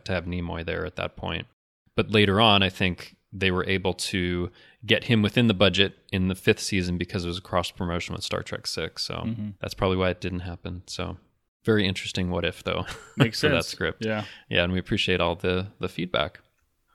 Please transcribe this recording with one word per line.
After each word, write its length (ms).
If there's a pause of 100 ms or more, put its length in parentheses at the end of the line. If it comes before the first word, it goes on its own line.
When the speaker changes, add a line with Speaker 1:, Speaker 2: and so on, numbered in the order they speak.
Speaker 1:
to 80
have 140
Nimoy 380
there 220
at 100
that 200
point. 320 (480)
But 160
later 280
on, 220
I 60
think 480 (160)
they 180
were 160
able 280
to 560 (360)
get 180
him 160
within 280
the 60
budget 420 (160)
in 160
the 80
fifth 240
season 360
because 280
it 40
was 100
a 120
cross 220
promotion 420
with 80
Star 220
Trek 240
six. 340
So 120
Speaker 2:
Mm-hmm. 340 (120)
Speaker 1:
that's 140
probably 220
why 140
it 100
didn't 200
happen. 460
So 300 (480)
very 240
interesting 420
what 140
if, 180
though, 220 (160)
<laughs> 160
Speaker 2:
Makes 240
Speaker 1:
for 80
that 160
Speaker 2:
sense. 40
Speaker 1:
script. 360
Speaker 2:
Yeah. 200 (240)
Speaker 1:
Yeah, 160
and 80
we 60
appreciate 420
all 140
the, 340 (120)
the 80
feedback. 500 (560)